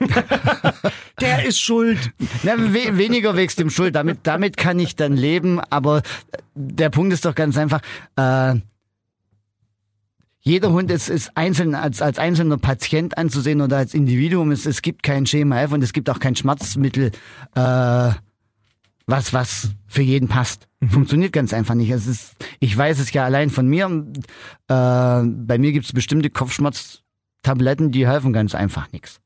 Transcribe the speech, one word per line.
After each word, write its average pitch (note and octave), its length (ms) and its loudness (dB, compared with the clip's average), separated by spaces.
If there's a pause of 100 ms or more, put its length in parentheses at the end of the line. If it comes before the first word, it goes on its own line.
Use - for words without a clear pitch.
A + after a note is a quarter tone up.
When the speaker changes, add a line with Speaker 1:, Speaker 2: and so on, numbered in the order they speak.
(480)
Speaker 1:
<laughs> - 720 -4
Speaker 2:
Der B3+ 240 0
ist B3+ 140 0
schuld.“ A3+ 520 0 (320)
Speaker 1:
Na, G3+ 140 2
we-, A3 400 0
weniger G#3+ 380 2
wegen F#3 220 0
dem D#3+ 120 0
Schuld, F3 260 0
damit, D3+ 280 0
damit E3+ 340 -2
kann F3 220 0
ich E3+ 160 -2
dann C#3+ 220 0
leben, E3+ 420 2 (100)
aber D3 320 2 (540)
der C#3+ 340 -2
Punkt F#3 240 2
ist E3+ 120 -4
doch D#3 100 0
ganz D3 220 0
einfach, D3+ 240 0 (340)
äh, C3 400 2 (1900)
jeder F3+ 280 2
Hund F3+ 180 2
ist, F3 200 -2
ist - 280 -4
einzeln, D#3+ 380 0
als, C#3+ 260 -4
als D3 160 0
einzelner D#3+ 400 2
Patient D3+ 600 -2
anzusehen D3 440 0
oder C#3 160 2
als C3 160 -2
Individuum. D3+ 560 2
Es, D3 160 -2
es D3+ 160 -2
gibt - 220 -4
kein C#3 240 0
Schema C#3+ 340 2
F C#3+ 100 0
und D3 120 2
es A#2 100 -2
gibt C3+ 160 -2
auch B2 100 -2
kein B2+ 160 0
Schmerzmittel, C3+ 760 0 (420)
äh, B2+ 560 2 (960)
was, C3 280 -2
was B2 360 -2 (160)
für - 160 -2
jeden C3 280 2
passt. - 380 -2 (120)
Speaker 2:
Mhm. A#2+ 100 0
Speaker 1:
Funktioniert C#3+ 420 2
ganz C3 220 0
einfach A2+ 220 0
nicht. A#2 160 2
Es A#2 160 -2
ist, - 260 -6 (260)
ich A2 160 0
weiß C#3+ 220 2
es C3+ 160 -2
ja C#3 100 2
allein C3+ 280 0
von B2+ 160 0
mir. E3+ 180 2
Äh, B2+ 1400 -2
bei A#2+ 320 -2
mir D3 140 2
gibt's C3+ 200 -4
bestimmte C#3+ 380 0
Kopfschmerztabletten, C3+ 1600 -2
die B2 160 2
helfen C3+ 260 2
ganz G#2+ 220 0
einfach - 360 -4
nix. - 340 -18